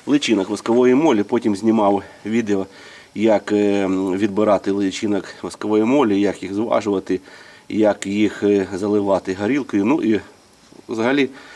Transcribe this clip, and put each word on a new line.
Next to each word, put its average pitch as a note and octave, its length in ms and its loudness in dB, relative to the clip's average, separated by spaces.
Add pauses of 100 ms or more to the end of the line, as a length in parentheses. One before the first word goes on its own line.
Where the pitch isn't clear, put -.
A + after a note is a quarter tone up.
личинок A2+ 440 0
воскової B2 460 2
молі, C3+ 280 2
потім A2+ 320 -2
знімав G2+ 480 2 (220)
відео, G2+ 400 -2 (500)
як, G#2 360 2
е, G2+ 360 2
відбирати G2 840 0
личинок G2+ 540 -2 (160)
воскової G#2+ 420 0
молі, A2+ 380 2
як G2 220 -2
їх F#2+ 100 -8
зважувати, G#2+ 680 -2 (500)
як G2+ 380 0
їх, G#2 360 -2
е, G2+ 300 2
заливати G2 680 -2
горілкою. G#2+ 440 -2
Ну B2+ 160 0
і G#2+ 180 0 (680)
взагалі B2+ 420 0 (260)